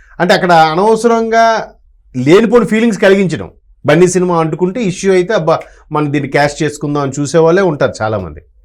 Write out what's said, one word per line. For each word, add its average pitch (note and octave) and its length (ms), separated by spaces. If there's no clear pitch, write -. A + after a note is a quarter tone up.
అంటే F3+ 140
అక్కడ F3 180
అనవసరంగా A3 1160
లేనిపోని G3+ 480
ఫీలింగ్స్ G#3+ 340
కలిగించడం. F#3 520
బన్నీ E3 220
సినిమా F3+ 320
అంటుకుంటే F3+ 420
ఇష్యూ F#3+ 300
అయితే, F#3 220
"అబ్బా, D#3+ 260
మనం D3+ 200
దీన్ని C#3+ 180
క్యాష్ C#3+ 320
చేసుకుందాం" D3 400
అని C3+ 180
చూసేవాళ్ళే E3 420
ఉంటారు D3 300
చాలామంది. F#2+ 380